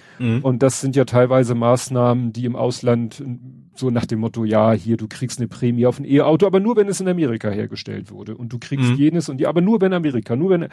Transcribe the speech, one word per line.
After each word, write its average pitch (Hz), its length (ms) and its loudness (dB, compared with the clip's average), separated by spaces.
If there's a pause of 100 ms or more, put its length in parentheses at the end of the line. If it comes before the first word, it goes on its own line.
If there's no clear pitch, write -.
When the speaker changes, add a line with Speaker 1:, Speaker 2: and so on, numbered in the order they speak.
(200)
Speaker 1:
Mhm. 120 220 0
Speaker 2:
Und 127 220 0
das 131 180 2
sind 135 160 0
ja 131 80 4
teilweise 123 500 2
Maßnahmen, 123 800 2
die 120 100 -6
im 123 140 -4
Ausland 120 640 -2 (500)
so 131 160 -4
nach 117 160 0
dem 113 140 -4
Motto, 113 240 -4
„Ja, 110 300 4
hier, 110 240 0
du 110 100 -8
kriegst - 320 -10
eine 117 80 -2
Prämie 120 380 0
auf 123 120 2
ein 143 60 -10
E-Auto, 156 420 4
aber 190 140 4
nur, 220 160 0
wenn 202 140 2
es 180 100 -6
in 185 80 -4
Amerika 131 420 -2
hergestellt 104 640 -8
wurde. 107 240 -14
Und 117 160 -12
du 120 80 -10
kriegst 131 320 0
Speaker 1:
Mhm. 123 60 2
Speaker 2:
jenes 160 320 2
und 135 80 -8
die, 147 100 0
aber 165 140 2
nur, 214 180 2
wenn 190 140 2
Amerika, 139 420 -2
nur 165 140 0
wenn“, 170 240 2